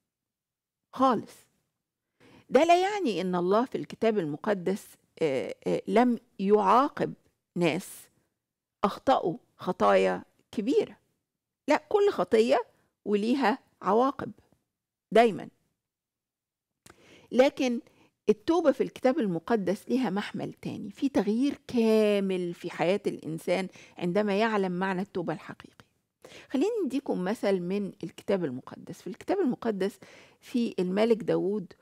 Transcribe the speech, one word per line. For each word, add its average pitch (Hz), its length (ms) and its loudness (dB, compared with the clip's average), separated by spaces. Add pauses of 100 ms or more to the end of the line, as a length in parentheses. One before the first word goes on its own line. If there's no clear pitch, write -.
(920)
خالص. 254 400 0 (1200)
ده 247 140 4
لا 349 180 6
يعني 370 380 -2
إن 185 140 -2
الله 185 300 2
في - 140 -6
الكتاب 214 400 -2
المقدس، 185 680 -4 (360)
آه، 131 320 -2 (120)
آه، 175 220 -2
لم 233 300 4 (200)
يعاقب 202 760 2 (420)
ناس 175 520 -2 (760)
أخطأوا - 520 0 (200)
خطايا 190 680 2 (280)
كبيرة. 262 440 -2 (720)
لا، 294 200 2
كل 403 220 4
خطية 233 520 2 (420)
وليها 220 540 0 (240)
عواقب 220 500 0 (800)
دايمًا. 214 360 4 (1800)
لكن 254 480 2 (480)
التوبة 320 440 2
في 240 100 0
الكتاب 254 360 -2
المقدس 196 680 -2
ليها 240 220 0
محمل 170 420 -6
تاني، - 380 -10
في 277 180 -4
تغيير 233 580 -2
كامل 202 880 0
في 170 160 -12
حياة 180 360 0
الإنسان 175 640 -4 (300)
عندما 196 400 0
يعلم 208 340 0
معنى 180 300 -4
التوبة 175 300 -6
الحقيقي. - 520 -16 (640)
خليني 294 200 0 (140)
نديكم 226 400 -4
مثل 196 360 0
من 190 320 -4 (120)
الكتاب 196 400 -4
المقدس. - 580 -10
في - 40 -14
الكتاب - 320 -4
المقدس 214 600 -2 (420)
في 233 380 -4
الملك 202 380 2
داوود 175 640 -2